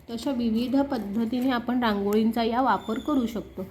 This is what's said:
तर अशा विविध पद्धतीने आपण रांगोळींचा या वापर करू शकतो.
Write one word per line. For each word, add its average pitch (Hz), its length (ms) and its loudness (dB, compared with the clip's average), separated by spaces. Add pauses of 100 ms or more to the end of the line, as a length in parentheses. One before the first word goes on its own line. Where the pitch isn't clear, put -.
तर 233 40 -10
अशा 254 180 -4
विविध 240 500 0
पद्धतीने 233 680 -2
आपण 240 340 0
रांगोळींचा 220 600 2
या 233 180 2
वापर 220 380 0
करू 269 280 0
शकतो. 190 440 -8